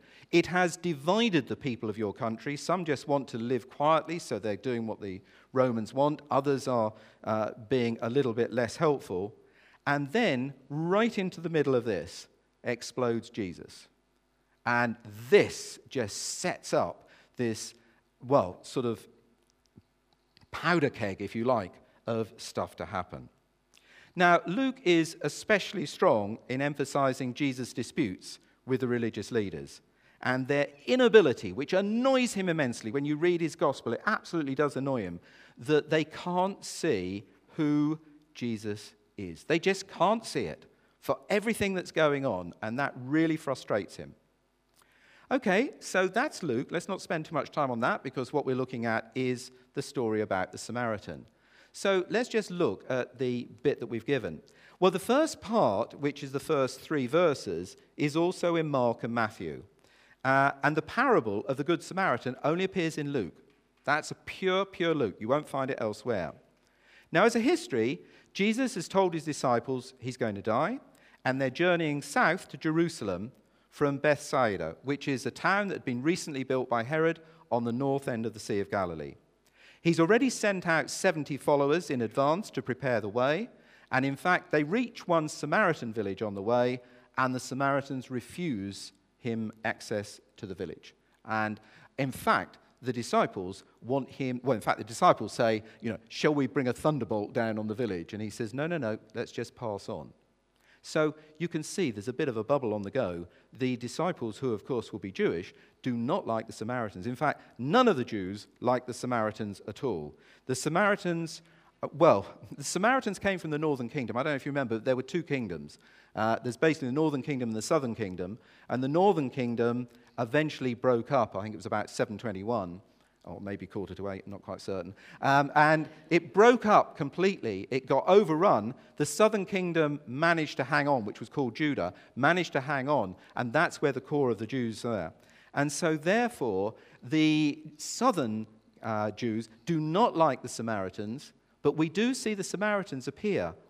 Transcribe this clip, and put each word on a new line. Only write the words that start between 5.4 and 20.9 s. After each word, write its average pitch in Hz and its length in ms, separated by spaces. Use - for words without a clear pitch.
Romans 123 400
want, 147 380
others 139 360
are, 113 240
uh, 110 280
being 117 320
a 117 80
little 127 240
bit 113 180
less 117 260
helpful. 117 580
And 143 260
then, 143 440
right 180 480
into 190 220
the 165 100
middle 139 260
of 117 100
this, 90 420
explodes 117 640
Jesus. - 580
And 120 300
this 147 480
just - 520
sets - 340
up 101 340
this, 113 400
well, 120 380
sort 123 240
of 110 200
powder 156 400
keg, 104 320